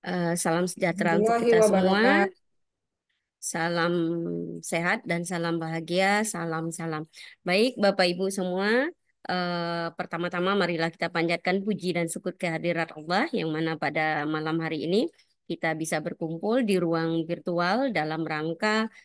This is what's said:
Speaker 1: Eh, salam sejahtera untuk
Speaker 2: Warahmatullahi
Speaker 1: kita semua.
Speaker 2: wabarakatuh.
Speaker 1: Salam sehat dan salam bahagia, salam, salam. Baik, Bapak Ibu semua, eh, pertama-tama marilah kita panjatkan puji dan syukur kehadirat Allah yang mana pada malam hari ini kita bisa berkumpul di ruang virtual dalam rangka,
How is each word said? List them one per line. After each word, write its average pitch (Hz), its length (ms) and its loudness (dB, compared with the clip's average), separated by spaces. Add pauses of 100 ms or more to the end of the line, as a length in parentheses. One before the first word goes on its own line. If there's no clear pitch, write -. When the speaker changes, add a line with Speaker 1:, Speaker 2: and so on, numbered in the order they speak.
Speaker 1:
Eh, 175 320 0
salam 175 320 0
sejahtera 175 480 0
untuk 214 160 4
Speaker 2:
Warahmatullahi 233 320 6
Speaker 1:
kita - 0 -
semua. 196 160 6
Speaker 2:
wabarakatuh. 202 640 4 (960)
Speaker 1:
Salam 170 540 0 (680)
sehat 180 380 0 (100)
dan 170 160 0
salam 170 320 -2
bahagia, 170 720 0
salam, 165 400 -4
salam. 160 400 -6 (320)
Baik, 214 400 2
Bapak 196 320 4
Ibu 185 160 0
semua, 196 640 0 (400)
eh, 175 640 -2
pertama-tama 175 640 -2
marilah 165 320 0
kita - 160 -4
panjatkan 170 560 0
puji 180 320 -2
dan 170 160 0
syukur - 240 -6
kehadirat 165 640 -4
Allah 185 320 0
yang 175 160 -2
mana 160 320 -2
pada 151 480 -2
malam 156 320 -2
hari 160 240 -4
ini 208 240 2 (400)
kita 165 240 -2
bisa 156 320 -4
berkumpul 170 640 -2
di 196 80 4
ruang 165 480 0
virtual 175 720 -2
dalam 160 320 -2
rangka, 165 640 -2 (120)